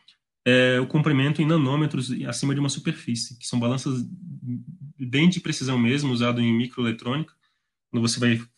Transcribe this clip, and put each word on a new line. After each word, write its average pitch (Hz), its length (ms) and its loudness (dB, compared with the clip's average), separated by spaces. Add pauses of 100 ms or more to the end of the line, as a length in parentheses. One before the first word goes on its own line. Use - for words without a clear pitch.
(460)
é, 127 340 6
o 131 60 0
comprimento 147 560 2
em 147 40 2
nanômetros 147 640 2 (160)
acima 139 280 -2
de 139 60 0
uma 143 100 0
superfície, 120 680 -6
que - 80 -16
são 123 140 -2
balanças 127 420 -2 (1000)
bem 135 280 4
de 185 100 0
precisão 131 380 -4
mesmo, 127 340 2
usado 120 300 0
em 117 100 2
microeletrônica. 123 800 -2 (580)
Quando 117 160 0
você 117 140 -2
vai 120 180 4 (200)